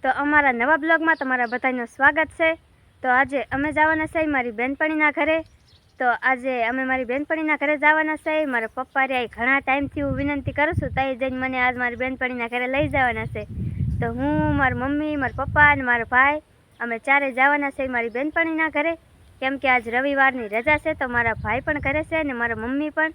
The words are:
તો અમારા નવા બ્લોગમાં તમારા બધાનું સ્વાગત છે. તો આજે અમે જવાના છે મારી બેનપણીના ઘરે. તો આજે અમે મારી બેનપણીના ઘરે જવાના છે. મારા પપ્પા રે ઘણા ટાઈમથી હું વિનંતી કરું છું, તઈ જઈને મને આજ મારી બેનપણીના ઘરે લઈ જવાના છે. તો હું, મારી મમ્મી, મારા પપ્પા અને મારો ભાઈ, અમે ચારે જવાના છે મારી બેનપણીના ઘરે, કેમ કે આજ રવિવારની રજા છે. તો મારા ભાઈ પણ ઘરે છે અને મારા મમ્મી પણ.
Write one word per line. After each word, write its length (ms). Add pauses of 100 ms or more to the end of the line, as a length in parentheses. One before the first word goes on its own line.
તો 40
અમારા 440
નવા 260
બ્લોગમાં 380
તમારા 300
બધાનું 400
સ્વાગત 520
છે. 100 (540)
તો 60
આજે 320 (100)
અમે 220
જવાના 400
છે 140
મારી 260
બેનપણીના 600
ઘરે. 240 (640)
તો 80 (160)
આજે 420
અમે 200
મારી 200
બેનપણીના 520
ઘરે 220
જવાના 460
છે. 100 (120)
મારા 300
પપ્પા 300
રે 220
ઘણા 320
ટાઈમથી 420
હું 140
વિનંતી 360
કરું 220
છું, 220
તઈ 200
જઈને 220
મને 220
આજ 160
મારી 260
બેનપણીના 460
ઘરે 200
લઈ 200
જવાના 460
છે. 120 (540)
તો 120
હું, 440
મારી 260
મમ્મી, 340
મારા 300
પપ્પા 260
અને 100
મારો 280
ભાઈ, 320 (380)
અમે 180
ચારે 340
જવાના 440
છે 120
મારી 280
બેનપણીના 600
ઘરે, 160 (480)
કેમ 180
કે 100
આજ 200
રવિવારની 640
રજા 320
છે. 100
તો 140
મારા 360
ભાઈ 220
પણ 200
ઘરે 240
છે 60
અને 240
મારા 240
મમ્મી 260
પણ. 240